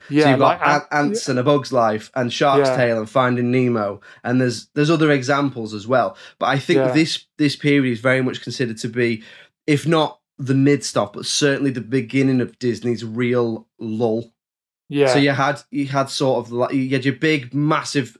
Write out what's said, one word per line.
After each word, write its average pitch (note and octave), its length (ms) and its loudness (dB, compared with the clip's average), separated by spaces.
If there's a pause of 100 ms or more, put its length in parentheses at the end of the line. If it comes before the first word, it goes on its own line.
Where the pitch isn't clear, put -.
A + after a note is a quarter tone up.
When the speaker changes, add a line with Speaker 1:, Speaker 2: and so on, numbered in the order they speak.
Speaker 1:
Yeah, D3 160 4
Speaker 2:
So C#3+ 60 6
you've C3 80 4
got E3 200 2
Speaker 1:
like, D3+ 80 0
Speaker 2:
Ant-, D3 240 2
Speaker 1:
Ant-, D3 160 2
Speaker 2:
Ants G#3 220 -4
and B2+ 100 0
a B2 40 0
Bug's C#3 300 0
Life A2 400 0
and B2 180 -2
Shark's C#3 380 2
Speaker 1:
Yeah. B2+ 80 0
Speaker 2:
Tale A#2+ 220 2
and G#2+ 100 -8
Finding B2 420 0
Nemo, A#2 480 0 (240)
and B2 160 0
there's, B2 360 -2
there's D3 160 2
other D#3 200 4
examples C3 600 -2
as G#2 140 -10
well. A#2+ 280 2 (220)
But - 100 -2
I C3+ 120 2
think - 180 0
Speaker 1:
Yeah. C3 140 2
Speaker 2:
this, D#3 340 0 (140)
this D3 160 0
period C#3+ 360 2
is A2+ 80 -4
very C3 220 2
much B2+ 200 -4
considered A#2+ 380 -6
to B2 100 -6
be, A#2 340 -2 (420)
if D3 220 0
not D#3 320 0 (200)
the C3 160 -2
mid-stop, C3+ 580 2
but - 140 -12
certainly C#3 440 0
the A#2+ 80 -6
beginning C3 640 0
of - 180 -6
Disney's A#2 460 -4
real A#2 600 -2 (120)
lull. A2+ 540 -4 (560)
Speaker 1:
Yeah. C#3+ 240 2
Speaker 2:
So C#3+ 60 4
you C#3+ 120 4
had, C#3 300 -2 (100)
you C#3 140 -4
had C3+ 240 -2
sort B2+ 360 0
of A2+ 60 -16
like, B2 220 -2
you C3 160 -2
had C3 160 -2
your C3+ 100 0
big, D3+ 380 -2
massive C#3+ 680 -2